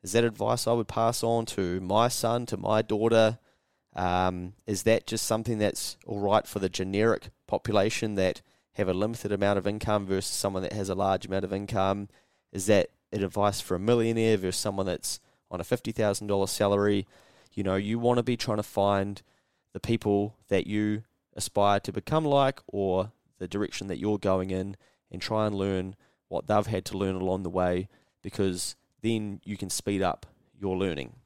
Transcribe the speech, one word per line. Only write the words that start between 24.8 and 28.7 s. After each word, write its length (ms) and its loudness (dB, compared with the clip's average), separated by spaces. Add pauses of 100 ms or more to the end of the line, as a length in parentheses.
and 100 -10
try 240 0
and 80 0
learn 440 -2 (320)
what 180 -6
they've 200 2
had 180 -2
to 120 -8
learn 180 0
along 280 -2
the 60 -4
way, 400 0 (320)
because 560 -2 (240)